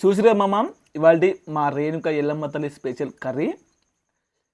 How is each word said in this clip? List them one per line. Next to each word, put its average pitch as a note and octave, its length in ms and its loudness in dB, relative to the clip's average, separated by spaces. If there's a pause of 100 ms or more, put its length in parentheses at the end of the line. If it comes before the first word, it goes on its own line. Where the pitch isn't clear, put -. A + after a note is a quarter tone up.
చూసిరా G3+ 280 4
మామ, G3+ 360 0 (260)
ఇవాల్టి E3 540 4
మా D3+ 200 -2
రేణుక D#3 380 -4
ఎల్లమ్మ D3+ 380 -2
తల్లి D3 240 -6
స్పెషల్ C3+ 420 -8 (120)
కర్రీ. C#3+ 300 -4 (1000)